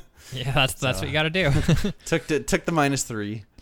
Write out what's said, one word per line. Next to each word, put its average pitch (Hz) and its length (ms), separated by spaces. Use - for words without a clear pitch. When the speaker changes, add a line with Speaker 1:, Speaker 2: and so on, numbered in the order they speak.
Speaker 1:
Yeah, 127 200
that's, 131 220
that's 127 240
Speaker 2:
So, 95 40
Speaker 1:
what 113 60
you 135 40
gotta 156 180
do. 165 200
<laughs> 156 540
Speaker 2:
took - 240
the, 151 120
took 165 240
the - 80
minus 143 300
three. 107 420